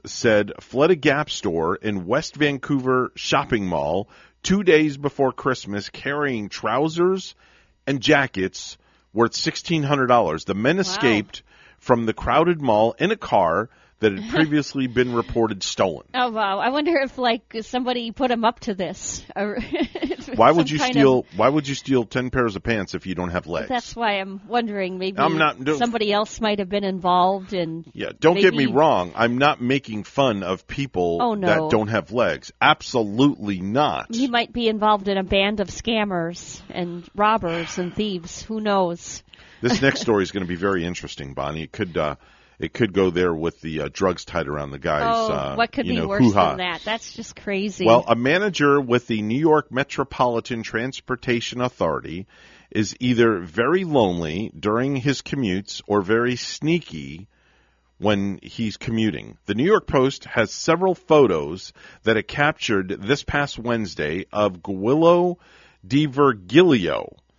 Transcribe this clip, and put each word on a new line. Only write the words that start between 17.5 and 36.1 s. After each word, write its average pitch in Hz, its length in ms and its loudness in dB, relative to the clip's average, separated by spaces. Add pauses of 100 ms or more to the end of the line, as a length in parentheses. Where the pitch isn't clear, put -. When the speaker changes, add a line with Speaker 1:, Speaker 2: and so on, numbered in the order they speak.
Speaker 2:
somebody 247 480 -4
put 247 220 0
him 226 120 0
up 247 160 0
to 214 140 -6
this. 180 500 -8 (120)
Or 202 220 -4 (380)
<laughs> 269 380 -8
Speaker 1:
Why 113 160 8
would 160 180 4
Speaker 2:
some 151 60 -4
Speaker 1:
you 151 60 -2
Speaker 2:
kind 254 120 0
Speaker 1:
steal, 135 280 6
Speaker 2:
of - 60 -8 (120)
Speaker 1:
why 113 100 4
would 143 200 0
you 135 80 -4
steal 131 280 0
ten 127 260 -4
pairs 117 260 0
of 90 80 -8
pants 104 320 -2
if 90 100 -10
you 92 80 -6
don't 90 160 -4
have 87 160 -4
legs? 82 220 -4
Speaker 2:
That's 247 260 -6
why 226 240 -2
I'm 190 300 -10
wondering. 202 500 -4
Maybe 190 200 -4
Speaker 1:
I'm 160 200 2
not, 147 240 0
don't 143 160 0
Speaker 2:
somebody 220 340 -2
else 208 280 -2
might 208 180 0
have 190 100 -6
been 202 140 -2
involved 185 720 0
and 165 400 -6
Speaker 1:
Yeah, - 260 -8
don't 165 220 6
get - 140 6
me 139 120 2
Speaker 2:
maybe 107 60 0
Speaker 1:
wrong. 120 420 4
I'm 120 240 2
not 143 220 2
making 120 420 -2
fun 117 400 0
of 92 240 -4
people 87 540 -2
Speaker 2:
Oh, 240 140 0
no. 196 120 -4
Speaker 1:
that 156 240 2
don't 107 180 0
have 107 220 -2
legs. 98 400 -2 (100)
Absolutely 113 1000 0
not. 107 520 -2
Speaker 2:
He 247 140 -2
might 233 260 -2
be 240 160 -4
involved 214 380 0
in 196 100 0
a 190 80 0
band 202 360 0
of 185 80 -2
scammers 190 920 -4 (100)